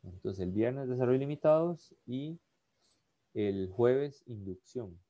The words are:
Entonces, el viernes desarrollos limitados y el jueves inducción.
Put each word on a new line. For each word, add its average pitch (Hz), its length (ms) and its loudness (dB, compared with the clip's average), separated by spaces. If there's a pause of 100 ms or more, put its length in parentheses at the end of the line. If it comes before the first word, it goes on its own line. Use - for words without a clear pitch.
Entonces, 95 380 -8
el 90 120 -2
viernes 123 360 -2
desarrollos 127 320 2
limitados 156 720 2 (120)
y 143 320 -6 (920)
el 98 380 -2
jueves 131 560 2
inducción. 98 720 -10 (120)